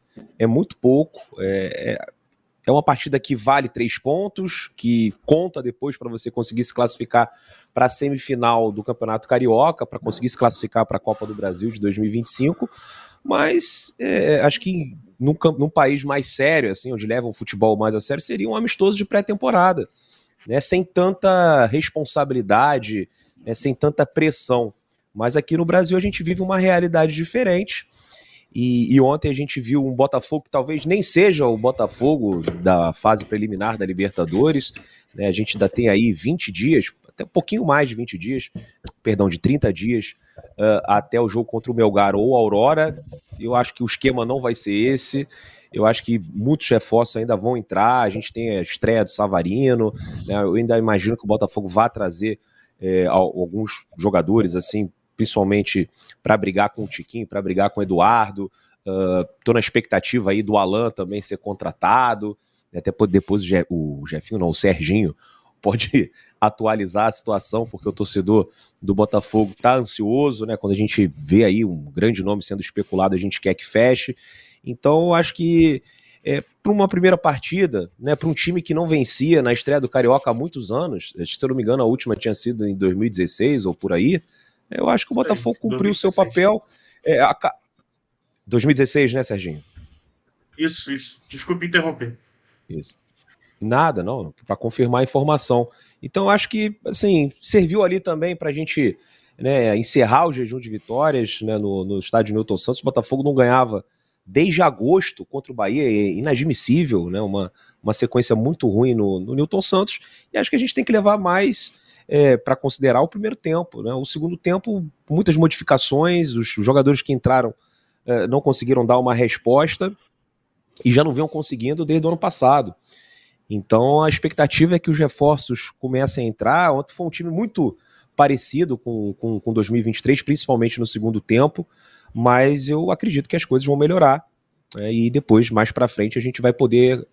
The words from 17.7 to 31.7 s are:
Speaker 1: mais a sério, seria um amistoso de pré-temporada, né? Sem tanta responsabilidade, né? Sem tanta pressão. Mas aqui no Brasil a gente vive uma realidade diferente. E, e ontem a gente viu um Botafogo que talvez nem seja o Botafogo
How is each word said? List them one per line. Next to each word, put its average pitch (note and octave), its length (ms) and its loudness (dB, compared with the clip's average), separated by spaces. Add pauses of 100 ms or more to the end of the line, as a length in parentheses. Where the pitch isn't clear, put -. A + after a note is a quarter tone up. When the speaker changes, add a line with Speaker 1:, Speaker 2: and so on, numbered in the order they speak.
Speaker 1:
mais A2 160 0
a G#2+ 60 -2
sério, C#3+ 220 -6
seria A3 260 -4
um A3 60 -4
amistoso G#3 440 0
de G3+ 80 -4
pré-temporada, G3 840 0 (580)
né? C3 140 0
Sem F3+ 240 2
tanta F3+ 800 4
responsabilidade, B2+ 1400 0 (340)
né? A2+ 120 -6
Sem C3 200 -2
tanta D3 300 0
pressão. B2+ 680 -2 (400)
Mas A#2 220 -2
aqui D3+ 220 0
no E3+ 80 0
Brasil F3 320 2
a F#3 40 2
gente F#3+ 220 -4
vive F3+ 200 -4
uma F#3+ 160 -2
realidade E3+ 560 2
diferente. F#3 720 -2 (680)
E, B2 400 2
e C3+ 60 8
ontem C#3+ 300 2
a C3+ 40 -4
gente C#3+ 280 -8
viu C3+ 220 -2
um C3 100 -4
Botafogo C#3 500 -2
que - 60 -20
talvez C#3+ 340 -4
nem F#3 180 0
seja E3 440 4
o A#2 100 2
Botafogo A#2 840 0 (200)